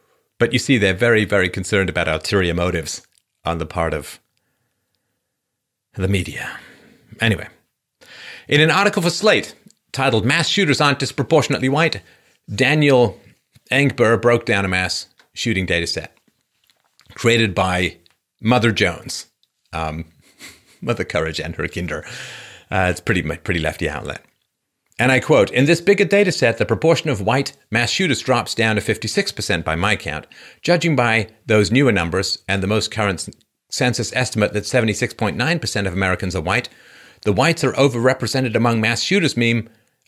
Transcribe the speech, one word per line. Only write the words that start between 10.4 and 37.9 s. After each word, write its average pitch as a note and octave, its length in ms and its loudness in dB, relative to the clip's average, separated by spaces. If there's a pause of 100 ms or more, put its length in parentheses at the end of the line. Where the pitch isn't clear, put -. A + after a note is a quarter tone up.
Shooters F3 320 0
Aren't C#3+ 200 2
Disproportionately B2+ 720 0
White," C#3+ 320 0 (520)
Daniel B2+ 640 4 (540)
Engber A#2+ 480 4
broke A#2+ 240 4
down G2+ 220 0
a - 20 0
mass F#2 400 -4 (240)
shooting F#2+ 320 -2
data E2+ 220 -2
set - 280 -8 (1000)
created A2+ 400 2
by F2+ 420 0 (420)
Mother A#2 340 2
Jones, - 560 -4 (440)
um, D#2+ 320 -6 (400)
<laughs> - 380 -20
Mother A#2 220 -2
Courage D#2+ 360 -4
and E2+ 160 -8
her D#2+ 100 -4
kinder. D#2+ 380 -8 (680)
Uh, F#2 200 0
it's F2 100 -4
pretty, F#2 220 -2
pretty D#2+ 380 -4
lefty D#2 280 -4
outlet. C#2+ 340 -10 (760)
And B2 140 2
I B2+ 80 4
quote, B2+ 300 4
"In C3 160 2
this E3+ 160 2
bigger G3+ 240 2
data G3 260 4
set, A#2 240 0
the A2 80 0
proportion D3+ 460 0
of G#2+ 100 -2
white B2+ 340 -2 (160)
mass A#2 200 0
shooters E3+ 320 0
drops B2 320 0
down A2 220 0
to G#2 40 0
fifty-six A#2 500 -2
percent E2+ 320 -4
by D#2+ 140 -2
my G2 180 0
count. D#2 320 -8 (360)
Judging E3+ 340 2
by A2+ 320 2 (160)
those G#2 260 2
newer B2+ 220 4
numbers F2+ 460 -2 (100)
and G2 140 -2
the F#2 40 -2
most G#2 240 -2
current G2+ 300 -2
s-, - 140 -12 (340)
census B2 460 -4
estimate A2 400 -2
that G#2 100 -4
seventy-six A2+ 480 -2
point G2 240 -4
nine D3+ 220 -2
percent G2+ 280 -4
of F2+ 60 -4
Americans F#2 420 -2
are F#2 60 -2
white, G2 300 -2 (520)
the G#2+ 100 0
whites D#3 300 2
are C3+ 120 0
overrepresented B2 800 0